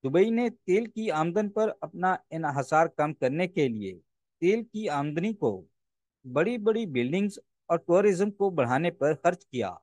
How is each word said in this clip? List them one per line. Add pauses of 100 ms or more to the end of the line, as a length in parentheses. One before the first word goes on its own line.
दुबई
ने
तेल
की
आमदन
पर (140)
अपना (140)
इन्हसार
कम
करने
के
लिए (480)
तेल
की
आमदनी
को (760)
बड़ी-बड़ी
बिल्डिंग्स (300)
और
टूरिज्म
को
बढ़ाने
पर
खर्च
किया (140)